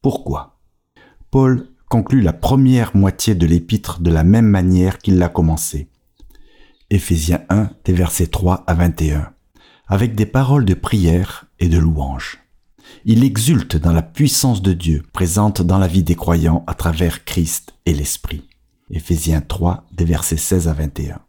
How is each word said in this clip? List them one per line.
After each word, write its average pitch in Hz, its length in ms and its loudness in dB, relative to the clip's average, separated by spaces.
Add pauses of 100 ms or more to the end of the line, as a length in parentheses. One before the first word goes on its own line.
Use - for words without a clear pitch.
Pourquoi ? - 580 -6 (720)
Paul 131 380 2 (200)
conclut 120 320 2
la 87 120 2
première 127 640 2
moitié 98 380 2
de 82 100 2
l'épître 85 540 -2
de 85 100 0
la 80 140 2
même 107 240 4
manière 92 500 2
qu'il 92 220 2
l'a 87 100 2
commencée. 80 600 -2 (1000)
Éphésiens 85 600 0
un, 101 200 0 (160)
des 92 80 0
versets 87 320 0
trois 90 400 -2
à 90 80 -2
vingt 85 260 0
et 78 140 0
un, 76 180 -6 (560)
avec 107 280 -2
des 104 100 0
paroles 135 400 0
de 95 80 2
prière 87 720 0 (140)
et 90 100 2
de 82 80 2
louange. 71 640 -2 (680)
Il 113 180 4
exulte 117 540 0
dans 82 160 2
la 82 80 2
puissance 120 600 0
de 95 100 2
Dieu 82 300 -2 (100)
présente 98 480 0
dans 90 160 2
la 92 100 2
vie 87 140 2
des 82 140 0
croyants 82 500 0
à 82 80 -8
travers 85 520 -4
Christ - 500 -6 (100)
et 80 80 0
l'Esprit. - 560 -8 (400)
Éphésiens 80 520 -2
trois, - 500 -6
des 82 140 -4
versets 80 320 -2
seize 82 300 -2
à 78 60 -2
vingt 73 260 -6
et 71 120 -8
un. - 180 -16